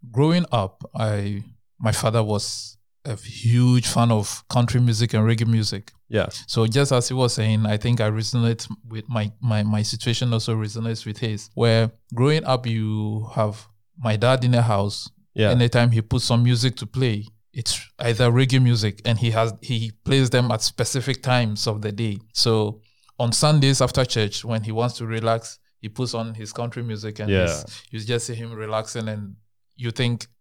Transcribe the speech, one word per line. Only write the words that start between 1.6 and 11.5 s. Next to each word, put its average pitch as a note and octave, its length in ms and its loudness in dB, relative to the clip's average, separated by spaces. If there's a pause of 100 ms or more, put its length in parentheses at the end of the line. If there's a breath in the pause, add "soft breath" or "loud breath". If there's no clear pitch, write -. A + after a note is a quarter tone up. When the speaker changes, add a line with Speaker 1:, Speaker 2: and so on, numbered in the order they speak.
Speaker 1:
my A2 140 0
father A2+ 300 2
was - 560 -4 (260)
a A#2+ 120 -6
huge A#2+ 720 2
fan A#2 240 2
of G#2+ 380 -2
country A#2+ 320 2
music A#2 340 2
and G#2+ 120 4
reggae A2+ 200 2
music. G#2+ 460 -2 (180)
Speaker 2:
Yeah. G2+ 180 0 (180 loud breath)
Speaker 1:
So A2+ 200 0
just C#3 260 2
as B2 160 2
he C3 60 -4
was B2+ 200 0
saying, A2 320 0
I G#2+ 100 0
think A#2 240 0
I G#2+ 100 2
resonate A2+ 560 -2 (220)
with A2+ 200 -12
my, G#2+ 220 -2 (100)
my, A2 220 0
my G#2+ 200 0
situation A#2+ 500 -2
also A2+ 240 -2
resonates A2 480 -6
with G#2+ 140 -8
his, G#2+ 360 -6